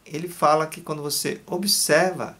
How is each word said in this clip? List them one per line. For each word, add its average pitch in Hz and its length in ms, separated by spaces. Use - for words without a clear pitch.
ele 165 240
fala 156 380
que 156 120
quando 151 240
você - 420
observa 156 960